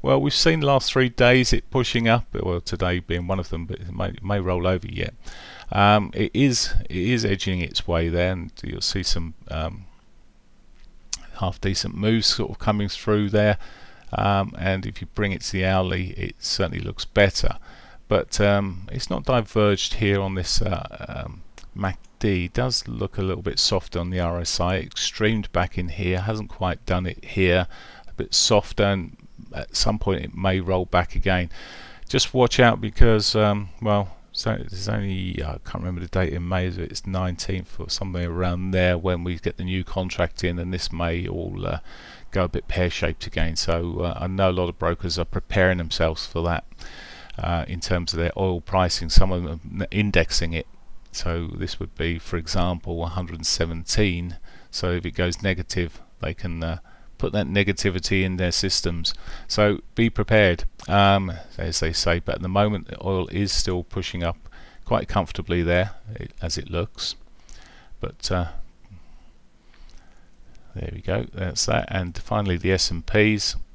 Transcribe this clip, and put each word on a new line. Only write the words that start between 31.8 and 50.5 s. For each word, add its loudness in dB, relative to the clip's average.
Just 2
watch 4
out 8
because, 8
um, 4
well, 2
so -2
there's -6
only, -2
I -4
can't -8
remember -4
the -8
date 0
in -4
May, 0
it's -6
nineteenth -4
or -8
somewhere -4
around 0
there 4
when 0
we -2
get -6
the -6
new -2
contract -2
in, 0
and -4
this -4
may -2
all, -6
uh, -2
go 2
a -2
bit -4
pear-shaped 0
again. 0
So, 0
uh, -2
I -4
know 4
a 4
lot 0
of -10
brokers -2
are 0
preparing 2
themselves -2
for -2
that, 0
uh, -2
in -6
terms -2
of -2
their 0
oil 0
pricing. 0
Some 6
of -2
them -8
indexing 0